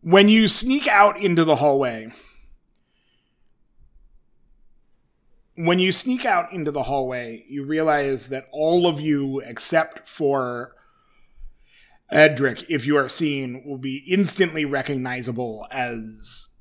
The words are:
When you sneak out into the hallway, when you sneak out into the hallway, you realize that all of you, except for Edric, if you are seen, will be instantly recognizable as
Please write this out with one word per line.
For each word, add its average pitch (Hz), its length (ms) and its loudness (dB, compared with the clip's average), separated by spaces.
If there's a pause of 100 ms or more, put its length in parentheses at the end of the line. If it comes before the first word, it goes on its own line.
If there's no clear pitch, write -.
When 196 220 8
you 220 180 6
sneak 262 400 2
out 208 340 4
into 175 240 2
the 156 120 4
hallway, 123 560 0 (3500)
when 175 240 2
you 190 100 4
sneak 254 340 -4
out 180 280 0
into 156 180 -6
the 143 140 -4
hallway, 127 640 -6
you 139 160 -10
realize 143 640 -2
that 135 240 -10
all 165 340 2
of 151 140 0
you, 139 400 -2
except 127 680 -4
for 131 680 -4 (1300)
Edric, 139 640 2
if 135 160 -2
you 147 100 0
are 135 120 0
seen, 135 580 -6
will 143 120 -10
be 135 280 -10
instantly 175 580 0
recognizable 127 1080 -6
as 113 800 -8 (100)